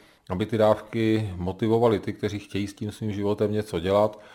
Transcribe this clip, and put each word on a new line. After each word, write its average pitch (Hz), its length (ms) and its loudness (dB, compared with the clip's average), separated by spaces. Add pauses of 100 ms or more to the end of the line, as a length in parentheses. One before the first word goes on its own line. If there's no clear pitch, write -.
(280)
aby 92 180 -2
ty 110 120 -2
dávky 110 800 2
motivovaly 107 640 2
ty, 101 140 -6
kteří 101 260 -6
chtějí 101 280 -6
s 98 80 -14
tím 104 180 -8
svým 107 200 -8
životem 104 400 -2
něco 104 280 -4
dělat, 101 400 2 (140)